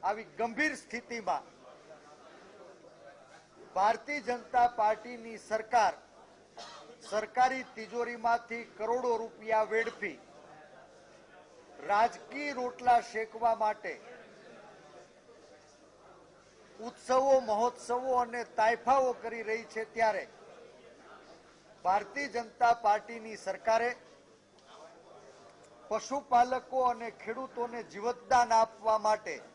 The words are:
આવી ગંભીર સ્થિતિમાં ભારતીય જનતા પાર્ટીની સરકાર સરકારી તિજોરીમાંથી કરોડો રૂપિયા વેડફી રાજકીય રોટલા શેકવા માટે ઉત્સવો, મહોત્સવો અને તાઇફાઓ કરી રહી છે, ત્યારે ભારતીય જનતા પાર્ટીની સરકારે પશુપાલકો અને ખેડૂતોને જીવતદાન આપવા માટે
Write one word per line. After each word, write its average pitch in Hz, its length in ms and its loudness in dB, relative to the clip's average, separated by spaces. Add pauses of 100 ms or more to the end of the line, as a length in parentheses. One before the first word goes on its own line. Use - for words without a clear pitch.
આવી 214 300 -6
ગંભીર 262 380 -2
સ્થિતિમાં 214 680 -8 (2250)
ભારતીય 220 540 0
જનતા 240 400 2 (120)
પાર્ટીની 226 720 -4
સરકાર 220 440 2 (1160)
સરકારી 254 640 0
તિજોરીમાંથી 233 880 -4 (140)
કરોડો 240 340 -2 (100)
રૂપિયા 220 520 -2
વેડફી 214 440 -4 (1700)
રાજકીય 240 680 0
રોટલા 247 420 2 (120)
શેકવા 220 500 -2
માટે 214 320 -2 (3000)
ઉત્સવો, 262 460 4 (140)
મહોત્સવો 240 720 0
અને 240 220 -4 (160)
તાઇફાઓ 233 520 4 (120)
કરી 226 260 -8
રહી 226 240 -4
છે, 220 100 -6 (120)
ત્યારે 214 300 2 (1600)
ભારતીય 208 500 -2
જનતા 233 400 2 (100)
પાર્ટીની 220 640 -2
સરકારે 226 440 2 (2000)
પશુપાલકો 247 880 0 (140)
અને 226 160 -8 (140)
ખેડૂતોને 240 580 -8 (120)
જીવતદાન 240 680 2
આપવા 220 480 2
માટે 214 300 0 (180)